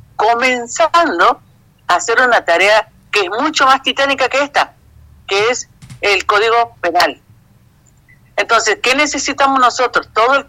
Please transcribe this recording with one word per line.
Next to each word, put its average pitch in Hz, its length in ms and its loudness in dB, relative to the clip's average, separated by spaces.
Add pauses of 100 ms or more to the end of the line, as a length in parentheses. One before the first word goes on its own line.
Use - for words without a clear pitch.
(160)
comenzando 247 1200 0 (460)
a - 80 0
hacer 226 260 0
una 240 240 2
tarea 196 440 2 (240)
que 208 80 0
es 180 100 -4
mucho 285 360 -2
más 262 160 2
titánica 269 460 -2
que 262 140 -2
esta, 277 320 -4 (540)
que 208 220 0
es - 180 -8 (320)
el 202 240 -2
Código 226 560 0
Penal. 170 400 -2 (1160)
Entonces, 208 460 0
¿qué 254 120 0
necesitamos 277 680 -2
nosotros? 247 540 0
Todo 240 200 2
el, 269 140 -2